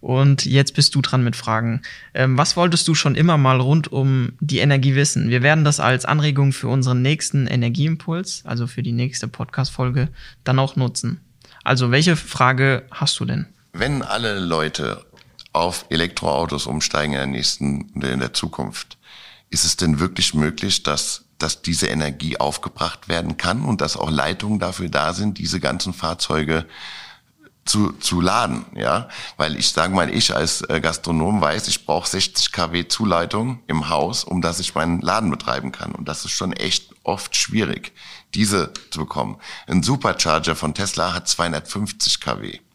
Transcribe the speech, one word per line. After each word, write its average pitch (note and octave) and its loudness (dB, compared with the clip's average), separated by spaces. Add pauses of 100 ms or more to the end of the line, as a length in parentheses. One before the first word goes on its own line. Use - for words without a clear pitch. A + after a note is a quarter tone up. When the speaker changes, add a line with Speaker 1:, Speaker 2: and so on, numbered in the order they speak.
Speaker 1:
Und C3+ 4
jetzt C#3 4
bist - 4
du C#3 2
dran C3 2
mit A#2 0
Fragen. A2+ 0 (320)
Ähm, C3 2
was D3 2
wolltest F3 2
du D#3+ 4
schon D3 2
immer D#3+ 6
mal C3 6
rund D3 4
um C3 2
die C#3 0
Energie C3+ 4
wissen? C#3+ 2
Wir A#2+ 2
werden D3+ 6
das D3 4
als B2+ 2
Anregung C#3+ 4
für C3 -4
unseren B2+ 2
nächsten C#3 2
Energieimpuls, D#3 0
also A#2+ -2
für B2 -6
die A#2+ -2
nächste B2 -2
Podcast-Folge, B2+ -2 (340)
dann C3 2
auch C3+ 0
nutzen. A#2+ -2 (420)
Also, B2+ 4
welche D#3+ 6
Frage C3 2
hast - -2
du A#2+ -4
denn? B2 -2 (260)
Speaker 2:
Wenn C3+ -2
alle G#2 -2
Leute D#2 -2 (500)
auf F2 -2
Elektroautos D#2+ -2
umsteigen D2+ -2
in C#2 -2
der C2+ -2
nächsten, C#2 -2 (100)
in C2 -2
der B1 -4
Zukunft, - -8 (500)
ist - 0
es - 0
denn D#2 2
wirklich - 0
möglich, D2+ 0
dass, - -2 (140)
dass - -4
diese E2 -2
Energie C#2+ -4
aufgebracht - -4
werden E2 -2
kann F2 -2
und G2+ 0
dass - 0
auch - -2
Leitungen F2+ 0
dafür F2+ -4
da D2+ 0
sind, G2+ -2
diese E2 -2
ganzen D2 -2
Fahrzeuge D#2+ -2 (1000)
zu, G#2 0
zu - -2
laden, F2+ 0 (100)
ja? C#2 -2 (300)
Weil D2+ -2
ich - 0
sag F2 0
mal, F2 2
ich - 2
als, D#2 0
äh, D#2+ -2
Gastronom D#2+ 0
weiß, D#2 0
ich - -2
brauch D#2+ -2
sechzig - -2
K E2 -2
W F2 -2
Zuleitung G#2+ 0
im D2 -2
Haus, D#2+ -2
um F2+ -2
dass E2 -2
ich - -6
meinen E2+ 0
Laden G2 0
betreiben C2 -4
kann. - -10
Und - -10
das - -8
ist E2+ -6
schon F#2+ -4
echt - -4 (140)
oft - -4
schwierig, - -2 (400)
diese G2+ 2 (180)
zu - -8
bekommen. A#1 -6 (300)
Ein F2+ 2
Supercharger E2 0
von D2+ -4
Tesla F2+ -2
hat F2+ -6
zweihundertfünfzig - -2
K G#1+ -4
W. G1+ -12 (160)